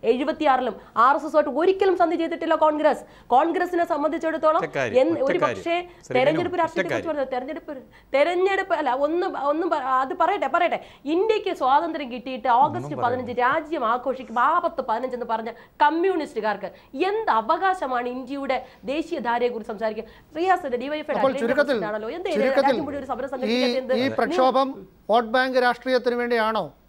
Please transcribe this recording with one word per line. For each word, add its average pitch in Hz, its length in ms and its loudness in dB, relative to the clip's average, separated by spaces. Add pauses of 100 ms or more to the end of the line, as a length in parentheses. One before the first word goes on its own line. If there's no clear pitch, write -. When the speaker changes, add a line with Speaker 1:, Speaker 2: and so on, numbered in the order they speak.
(120)
Speaker 1:
എഴുപത്തിയാറിലും. 269 640 0 (300)
ആർ 269 140 6
എസ് 285 100 -8
എസുമായിട്ട് 302 300 2
ഒരിക്കലും 381 420 4
സന്ധി 330 200 2
ചെയ്തിട്ടില്ല 330 320 -2 (120)
കോൺഗ്രസ്. 302 380 2 (320)
കോൺഗ്രസിനെ 339 580 2
സംബന്ധിച്ചിടത്തോളം 311 720 0
Speaker 2:
ഒറ്റ - 160 -8
കാര്യം, 165 240 2
Speaker 1:
എന്ത് 330 160 0
Speaker 2:
ഒറ്റ 269 100 0
Speaker 1:
ഒരു 349 140 0
Speaker 2:
കാര്യം. 117 180 -2
Speaker 1:
പക്ഷേ 339 140 -2 (300)
Speaker 2:
ശ്രീ 254 120 -2
Speaker 1:
തെരഞ്ഞെടുപ്പ് 320 380 0
Speaker 2:
വിനു, 339 60 2
Speaker 1:
രാഷ്ട്രീയത്തെ 349 240 -2
Speaker 2:
ഒറ്റ 311 60 -4
Speaker 1:
കുറിച്ച് - 20 -2
Speaker 2:
കാര്യം. - 160 -4
Speaker 1:
പറഞ്ഞത് 269 240 -4
തെരഞ്ഞെടുപ്പ്, 285 380 -8 (420)
തെരഞ്ഞെടുപ്പ് 370 680 2
അല്ല, 285 100 0 (160)
ഒന്ന്, 339 200 0 (240)
ഒന്ന് 320 220 0
പ-, 277 160 -2 (140)
അത് 269 180 -4
പറയട്ടെ, 330 340 0
പറയട്ടെ. 339 240 2 (360)
ഇന്ത്യക്ക് 415 460 0
സ്വാതന്ത്ര്യം 302 520 0
കിട്ടിയിട്ട് 254 360 -6 (140)
ഓഗസ്റ്റ് 302 280 -2
Speaker 2:
ഒന്നും 254 160 -4
Speaker 1:
പതിനഞ്ച് 247 260 -2
Speaker 2:
പറയണ്ട. 240 140 0
Speaker 1:
രാജ്യം 302 460 0
ആഘോഷിക്കും, 240 460 -4 (100)
ആപത്ത് 330 400 0
പതിനഞ്ച് 247 300 -4
എന്ന് 233 140 -8
പറഞ്ഞ 220 200 -6 (300)
കമ്മ്യൂണിസ്റ്റുകാർക്ക് 294 880 0 (400)
എന്ത് 440 200 -2 (100)
അവകാശമാണ് 254 760 0
ഇന്ത്യയുടെ 269 420 -4 (360)
ദേശീയധാരയെക്കുറിച്ച് 240 800 -2
സംസാരിക്കുക? 220 340 -6 (320)
റിയാസിന്റെ 349 420 0
ഡി 277 120 -4
വൈ 302 100 -4
എഫ് 302 80 -4
ഐ - 80 0
Speaker 3:
അപ്പോൾ 269 240 2
ചുരുക്കത്തിൽ, 254 480 2
Speaker 1:
ആണല്ലോ. 214 260 -6
എന്ത് 392 160 -6
Speaker 3:
ചുരുക്കത്തിൽ 269 360 2
Speaker 1:
രാജ്യം 240 200 0
മുഴുവൻ 277 140 -6
ഒരു 247 80 -10
സമരം 254 160 -6
Speaker 3:
ഈ, - 20 -8
Speaker 1:
സംഘടിപ്പിക്കാത്ത 254 540 0
എന്ത്? 226 180 -2
Speaker 3:
ഈ 269 60 0 (100)
പ്രക്ഷോഭം 262 500 2 (440)
വോട്ട് 226 260 2
ബാങ്ക് 262 200 2 (100)
രാഷ്ട്രീയത്തിന് 247 560 0
വേണ്ടിയാണോ? 220 420 0 (220)